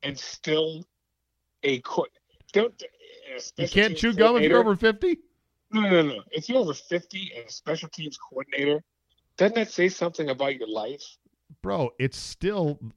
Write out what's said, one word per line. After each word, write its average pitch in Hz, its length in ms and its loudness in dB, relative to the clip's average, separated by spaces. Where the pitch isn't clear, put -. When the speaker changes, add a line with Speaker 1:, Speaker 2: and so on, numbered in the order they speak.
Speaker 1:
and 139 160 -8
still 160 640 -4
a 135 180 0
co-, - 260 -4
don't, 226 300 2
a - 520 -20
Speaker 2:
You 123 60 -12
Speaker 1:
special - 320 -6
Speaker 2:
can't 208 240 4
Speaker 1:
teams - 40 -8
Speaker 2:
chew 233 120 2
gum 220 240 6
if 226 60 2
you're 151 80 6
Speaker 1:
coordinator - 80 8
Speaker 2:
over 220 180 4
fifty? 220 420 2
Speaker 1:
No, 214 120 0
no, 185 200 6
no. 127 200 -2
If 160 180 -6
you're 254 80 4
over 160 160 0
fifty 185 640 -8
and 117 120 -14
a - 40 -16
special 160 360 -6
teams 151 300 -12
coordinator, 139 640 -2
doesn't 208 160 4
that 220 160 0
say 185 180 2
something 165 400 -4
about 139 300 -2
your 110 100 -8
life? 110 340 -6
Speaker 2:
Bro, 180 360 -2
it's 127 200 -2
still 175 600 -2